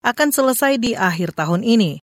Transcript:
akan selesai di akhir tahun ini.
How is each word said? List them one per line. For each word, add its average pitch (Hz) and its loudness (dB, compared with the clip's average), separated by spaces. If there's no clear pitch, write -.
akan 294 2
selesai 269 0
di 233 -2
akhir 175 -2
tahun 170 -2
ini. 202 2